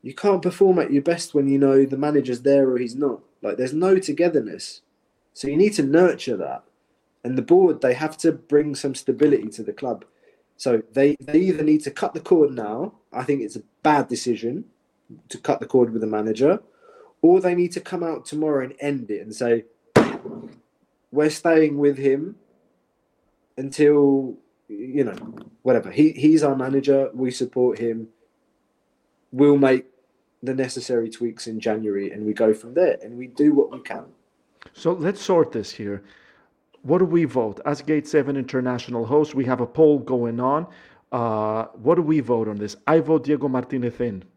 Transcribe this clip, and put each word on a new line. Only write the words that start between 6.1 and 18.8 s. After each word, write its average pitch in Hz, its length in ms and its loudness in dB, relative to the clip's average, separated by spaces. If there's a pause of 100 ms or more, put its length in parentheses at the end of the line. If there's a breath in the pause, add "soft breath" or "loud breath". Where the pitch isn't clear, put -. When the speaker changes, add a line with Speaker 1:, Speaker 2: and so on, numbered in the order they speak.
Speaker 1:
that. 71 280 -10 (600)
And 127 140 -2
the 123 40 -2
board, 170 380 4
they 123 140 2
have 151 240 -6
to 160 140 2
bring 147 420 0
some 135 200 -6
stability 127 560 0
to 113 120 -16
the 104 100 -8
club. 123 320 -8 (520)
So 117 260 0 (100)
they, 139 280 4
they 151 200 2
either 170 220 0
need 151 220 2
to - 60 -4
cut - 240 -6
the 165 60 -8
cord 156 300 4
now. 120 440 -8 (180)
I - 120 -8
think 139 180 -2
it's 104 140 -10
a 107 60 -12 (200)
bad 147 260 2
decision 123 560 -4 (640)
to - 100 -16
cut - 220 -2
the 110 60 -10
cord 120 260 2
with 113 80 -4
the 110 80 -4
manager, 110 520 0 (600 soft breath)
or 180 200 6
they 180 140 0
need 175 180 0
to 170 80 -8
come 175 220 -10
out 160 220 -6
tomorrow 151 400 -2
and 131 160 -12